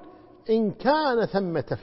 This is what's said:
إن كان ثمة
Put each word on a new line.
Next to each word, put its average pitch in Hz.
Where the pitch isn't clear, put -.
إن 220
كان 262
ثمة 165